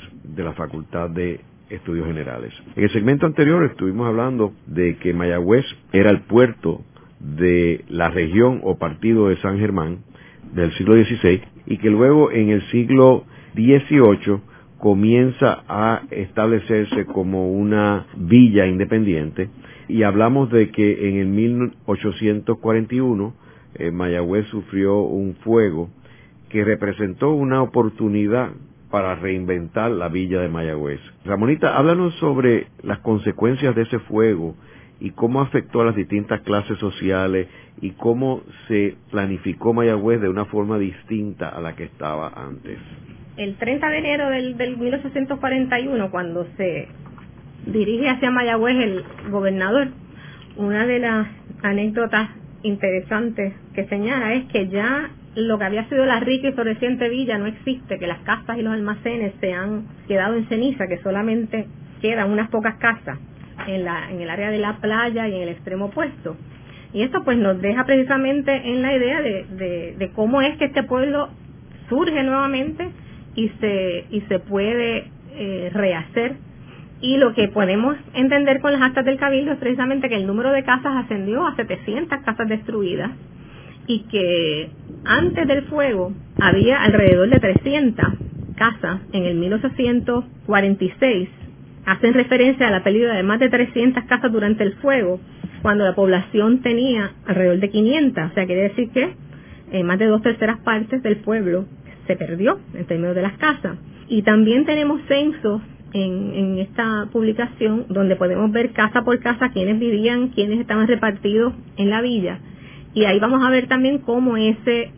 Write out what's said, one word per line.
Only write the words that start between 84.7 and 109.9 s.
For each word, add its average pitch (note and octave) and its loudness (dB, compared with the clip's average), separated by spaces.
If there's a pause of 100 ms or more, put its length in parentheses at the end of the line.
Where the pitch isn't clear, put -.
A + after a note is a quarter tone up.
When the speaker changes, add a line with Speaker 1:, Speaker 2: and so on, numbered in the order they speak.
Speaker 2:
antes D#4+ 0
del C#4 0
fuego A3+ -2 (280)
había G3+ 4
alrededor G3 6
de B3+ 6
trescientas A3 2 (420)
casas G3 -2 (120)
en F#3 0
el F3 -2
mil F3+ -2
ochocientos B3 0 (220)
cuarenta G3 2
y F3+ -2
seis. G#3+ 2 (560)
Hacen A3+ 2
referencia B3+ 4
a - 2
la F#3+ 0
pérdida A3+ 2
de F#3 0
más G#3+ 0
de B3+ 4
trescientas B3 2
casas B3 0
durante G#3+ 0
el G3 0
fuego, G#3+ 0 (400)
cuando G#3 2
la F#3 2
población G#3 2
tenía A#3 0 (140)
alrededor F#3 4
de G3 0
quinientas. A3 2
O - -18
sea, F#3+ 0
quiere F3+ 0
decir G#3+ -2
que, D4 -2 (600)
eh, F#3+ -2
más F3 0
de A3 2
dos A3 4
terceras A3 0
partes A3+ -2
del G#3+ 0
pueblo G3 -2 (400)
se F#3+ 0
perdió G3 0 (120)
en - -8
términos F3 -2
de F3+ 0
las G3+ -2
casas. G3 -2 (320)
Y G#3+ 2
también A3 4
tenemos D4+ 0
censos C#4 0 (320)
en, G3 -4
en F#3+ -2
esta G#3 -2
publicación A3 0
donde F#3+ 2
podemos F#3 2
ver A#3 0
casa A3 0
por A#3+ 2
casa A#3+ -2
quiénes G3+ 0
vivían, A#3+ 0